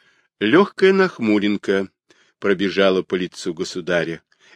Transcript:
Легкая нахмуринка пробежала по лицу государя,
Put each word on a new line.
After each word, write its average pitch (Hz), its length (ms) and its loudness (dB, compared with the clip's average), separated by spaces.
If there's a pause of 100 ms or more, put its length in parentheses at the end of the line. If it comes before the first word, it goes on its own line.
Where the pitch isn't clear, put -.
(400)
Легкая 190 520 2
нахмуринка 104 960 0 (480)
пробежала 95 640 0
по - 120 -8
лицу 90 400 -6
государя, 85 680 -6 (340)